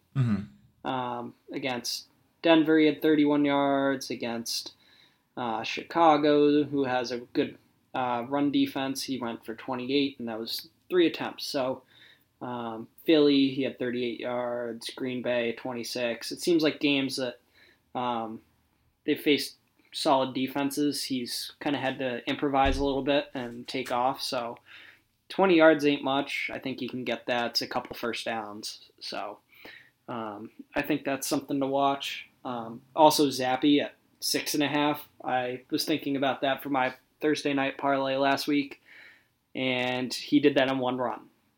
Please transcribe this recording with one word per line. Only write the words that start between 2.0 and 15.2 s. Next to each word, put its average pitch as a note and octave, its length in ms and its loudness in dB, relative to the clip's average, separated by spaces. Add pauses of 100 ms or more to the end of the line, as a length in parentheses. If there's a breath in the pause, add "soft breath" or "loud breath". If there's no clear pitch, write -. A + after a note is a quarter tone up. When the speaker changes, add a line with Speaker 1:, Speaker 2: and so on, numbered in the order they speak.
Speaker 2:
Denver, D#3+ 360 6
he D#3 100 6
had D3 140 0
thirty-one D3 440 4
yards. C#3 640 0
Against, A#2 640 -8 (640 soft breath)
uh, A2+ 260 -4
Chicago, D3 1000 4
who C#3 200 -2
has B2+ 280 -2
a A#2+ 80 -4
good, B2 380 -2 (360)
uh, B2 340 -2
run C#3+ 240 0
defense, C3+ 520 0
he C3 140 -6
went A#2 280 -8
for A2 100 -10
twenty-eight, C3+ 640 -2
and A#2+ 80 -8
that A2+ 120 -6
was - 280 -8 (220)
three F3 180 6
attempts. B2 380 -4
So, C3 380 -2 (580 soft breath)
um, A#2+ 460 -8 (180)
Philly, D3 440 6
he C3 140 -4
had A#2 140 -4
thirty-eight B2 440 -4
yards. A#2+ 680 -6
Green B2+ 300 -6